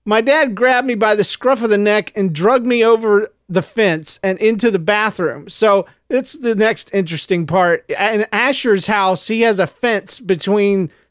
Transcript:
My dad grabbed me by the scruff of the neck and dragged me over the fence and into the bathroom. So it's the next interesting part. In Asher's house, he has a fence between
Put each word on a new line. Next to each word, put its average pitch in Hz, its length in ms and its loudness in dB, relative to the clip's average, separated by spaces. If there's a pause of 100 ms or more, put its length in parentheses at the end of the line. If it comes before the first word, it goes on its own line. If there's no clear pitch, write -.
My 214 180 2
dad 277 340 2
grabbed 254 320 2
me 247 80 -2
by 214 200 2
the 208 80 2
scruff 247 400 -2
of 233 60 0
the 208 80 2
neck 208 380 0
and 190 180 -2
dragged 226 320 0
me 240 180 2
over 220 460 2 (180)
the 180 140 -2
fence 170 640 -2
and 190 160 0
into 220 320 2
the 190 80 0
bathroom. 180 680 -2
So 202 360 2 (240)
it's - 240 -2
the 233 220 -2
next 214 380 0
interesting 170 540 -2
part. 170 420 0
In 214 420 -2
Asher's 233 560 0
house, 190 400 0
he 226 140 -2
has 226 180 2
a 175 80 0
fence - 520 -4
between 196 720 0 (200)